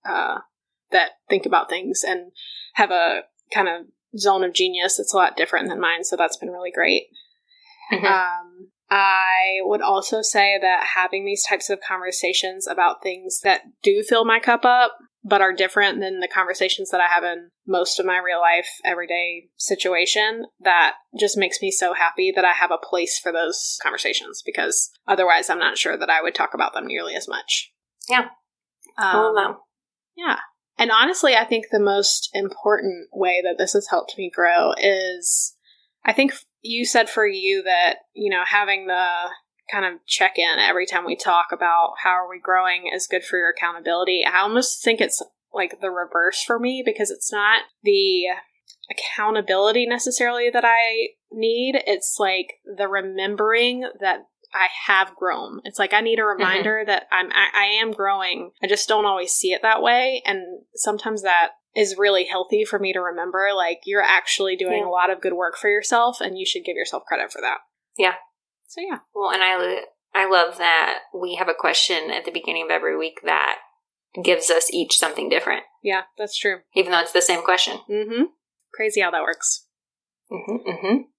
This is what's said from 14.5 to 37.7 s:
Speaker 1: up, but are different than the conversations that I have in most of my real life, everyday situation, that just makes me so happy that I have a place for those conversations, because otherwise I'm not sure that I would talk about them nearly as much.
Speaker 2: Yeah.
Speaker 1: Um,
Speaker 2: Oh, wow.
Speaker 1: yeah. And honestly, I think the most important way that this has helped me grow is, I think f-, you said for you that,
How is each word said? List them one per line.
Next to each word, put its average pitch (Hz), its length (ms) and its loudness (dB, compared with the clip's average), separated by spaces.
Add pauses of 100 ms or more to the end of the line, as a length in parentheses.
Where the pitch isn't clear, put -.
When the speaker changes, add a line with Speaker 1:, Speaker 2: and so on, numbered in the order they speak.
Speaker 1:
up, 247 300 4 (300)
but 202 160 4
are 190 120 4
different 190 480 2
than 190 180 -4
the 180 80 -4
conversations 185 640 -2
that 180 100 0
I 175 60 4
have 175 160 2
in 175 260 -6 (160)
most 180 340 0
of 185 60 0
my 185 120 0
real 180 240 -2
life, 170 260 4 (160)
everyday 175 640 -4 (120)
situation, 202 880 0 (140)
that 175 360 4 (220)
just 208 200 0
makes 190 240 -2
me 190 100 -2
so 175 220 0
happy 180 420 0
that 185 100 2
I 175 60 6
have 175 200 0
a 165 60 -2
place 175 400 -4
for 175 140 -6
those 165 500 -4
conversations, - 640 -6
because - 460 -4 (160)
otherwise 175 420 4
I'm 175 100 -2
not 151 180 0
sure 160 200 -2
that 165 120 -4
I 160 120 2
would 170 140 -4
talk - 180 -2
about - 200 -2
them - 140 -8
nearly 170 280 -8
as - 120 -8
much. - 440 -8 (380)
Speaker 2:
Yeah. 247 180 2 (680)
Speaker 1:
Um, 190 180 2
Speaker 2:
Oh, 220 180 4
wow. 202 240 0 (600)
Speaker 1:
yeah. 349 220 -2 (380)
And 233 140 0
honestly, 262 440 4
I 226 100 4
think 226 260 -2
the 214 80 2
most 202 540 2
important 196 800 -2
way 180 300 0
that 180 140 -2
this 185 160 0
has 202 160 2
helped - 280 -2
me 185 160 -6
grow 170 440 4
is, 185 800 0 (480)
I 220 100 2
think 269 200 2
f-, - 120 -16 (160)
you 233 240 -4
said 226 240 2
for 214 160 2
you 196 380 0
that, 180 340 4 (160)